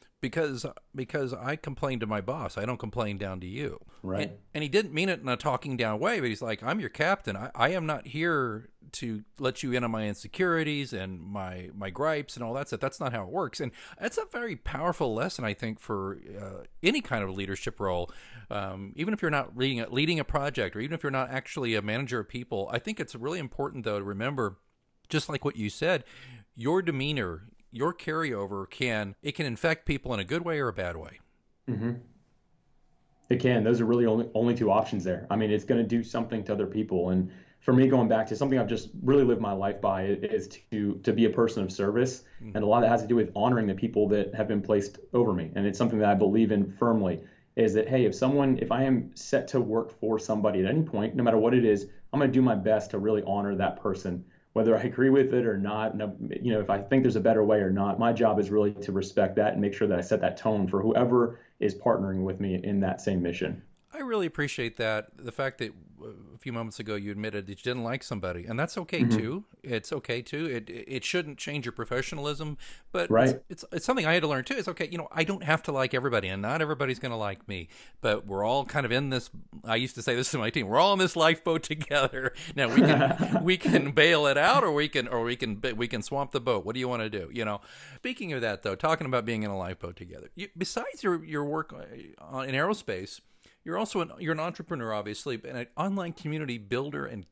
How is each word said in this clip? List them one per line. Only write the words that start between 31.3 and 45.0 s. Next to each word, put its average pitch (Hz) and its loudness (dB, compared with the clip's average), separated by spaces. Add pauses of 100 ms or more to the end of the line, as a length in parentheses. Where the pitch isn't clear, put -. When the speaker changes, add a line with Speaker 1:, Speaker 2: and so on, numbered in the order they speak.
Speaker 2:
Mm-hmm. 117 -2 (1400)
It 120 2
can. 123 4
Those 113 4
are 120 2
really 117 4
only, 113 2
only 120 4
two 104 2
options 104 2
there. 90 -2
I 101 2
mean, 110 2
it's 104 2
gonna 117 4
do 117 2
something 113 -4
to 107 -2
other 101 0
people. 95 0
And 92 2 (300)
for - 4
me, 131 8
going 123 6
back 110 4
to - -4
something 135 2
I've 113 0
just 113 -4 (140)
really 135 6
lived 120 4
my 101 -2
life 98 -2
by 95 2
i-, 98 2
is 107 -2 (220)
to, 104 0
to 117 4
be 113 6
a 104 4
person 113 2
of 92 -2
service. 110 0 (200)
Speaker 1:
Mm. 107 -10
Speaker 2:
And 104 0
a - 2
lot 110 6
of 120 4
that 110 8
has 113 4
to 107 -4
do 120 4
with 104 4
honoring 113 4
the 98 0
people 104 2
that 101 2
have 110 0
been 107 0
placed 101 0 (140)